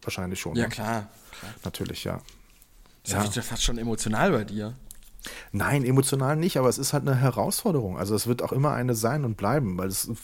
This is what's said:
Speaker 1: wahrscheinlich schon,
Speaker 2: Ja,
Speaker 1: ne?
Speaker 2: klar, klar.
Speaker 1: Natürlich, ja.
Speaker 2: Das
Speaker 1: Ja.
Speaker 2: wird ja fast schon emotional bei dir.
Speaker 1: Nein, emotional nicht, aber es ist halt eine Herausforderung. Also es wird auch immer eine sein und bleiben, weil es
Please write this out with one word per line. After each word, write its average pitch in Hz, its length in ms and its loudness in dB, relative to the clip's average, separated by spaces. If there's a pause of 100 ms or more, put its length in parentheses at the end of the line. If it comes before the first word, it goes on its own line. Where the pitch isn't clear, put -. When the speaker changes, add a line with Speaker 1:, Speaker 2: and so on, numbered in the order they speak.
Speaker 1:
wahrscheinlich 95 360 -6
schon, 80 180 -6
Speaker 2:
Ja, 117 80 0
Speaker 1:
ne? 113 40 -4
Speaker 2:
klar, 110 400 -4 (300)
klar. - 160 -14 (100)
Speaker 1:
Natürlich, - 400 -6
ja. 50 140 -4 (840)
Speaker 2:
Das 95 100 -4
Speaker 1:
Ja. 101 80 2
Speaker 2:
wird 104 140 -2
ja 120 60 -4
fast - 200 -4
schon 113 160 0
emotional 117 540 2
bei 110 120 2
dir. 107 300 -6 (800)
Speaker 1:
Nein, 113 320 2
emotional 135 520 4
nicht, 165 200 2
aber 131 140 6
es - 80 2
ist 135 160 -2
halt 139 120 2
eine 135 100 4
Herausforderung. 120 800 2
Also 101 160 0
es 104 120 2
wird 120 160 0
auch - 100 -2
immer 139 200 2
eine 123 220 0
sein 117 320 0
und 110 100 -2
bleiben, 107 400 0
weil 92 120 -2
es - 200 -4 (160)